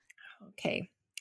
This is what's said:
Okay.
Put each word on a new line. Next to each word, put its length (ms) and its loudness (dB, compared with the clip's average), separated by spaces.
Okay. 400 2